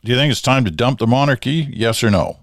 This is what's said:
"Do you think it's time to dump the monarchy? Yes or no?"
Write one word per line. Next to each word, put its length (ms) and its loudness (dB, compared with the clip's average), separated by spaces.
"Do 80 -4
you 60 2
think 140 2
it's 100 -2
time 240 2
to 60 -2
dump 280 -2
the 80 0
monarchy? 640 0
Yes 300 -2
or 60 4
no?" 340 0